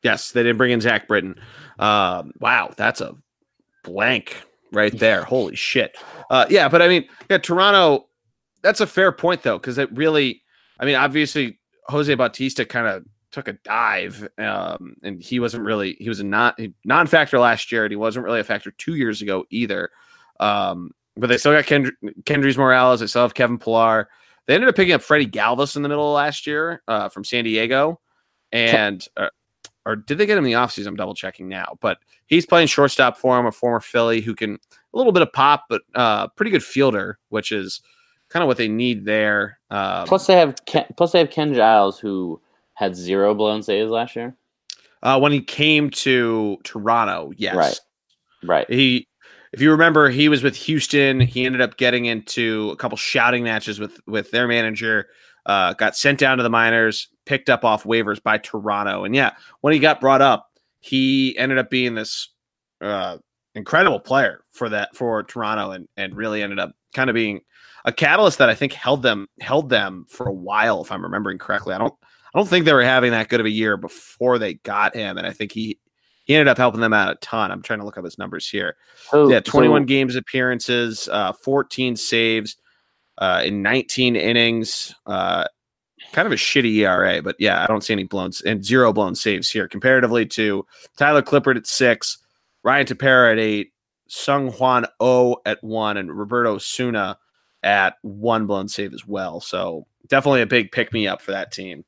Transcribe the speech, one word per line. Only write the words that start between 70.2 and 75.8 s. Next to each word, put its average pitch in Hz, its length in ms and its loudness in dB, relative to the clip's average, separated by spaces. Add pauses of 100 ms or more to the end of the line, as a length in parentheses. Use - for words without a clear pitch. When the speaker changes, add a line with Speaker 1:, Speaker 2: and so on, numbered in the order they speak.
Speaker 1:
a 98 60 -6
while, 98 480 0
if - 100 -12
I'm 92 120 -8
remembering 95 340 -6
correctly. 98 360 -6
I 95 40 -6
don't, 107 160 -2 (400)
I 175 60 2
don't 202 80 0
think 175 180 2
they 156 80 6
were 131 80 6
having 123 300 4
that 110 180 -2
good 117 120 2
of 107 40 0
a 110 60 0
year 107 240 0
before 120 640 -4
they 101 140 -4
got 104 420 -4
him, 98 220 -6
and 90 100 -6
I 95 40 -8
think 101 200 -10
he, 110 260 -8 (460)